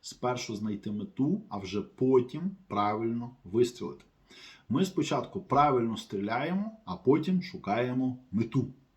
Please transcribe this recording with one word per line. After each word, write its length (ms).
Спершу 540
знайти 360
мету, 580
а 80
вже 240
потім 720
правильно 640
вистрілити. 600
Ми 160
спочатку 560
правильно 560
стріляємо, 880
а 100
потім 460
шукаємо 760
мету. 360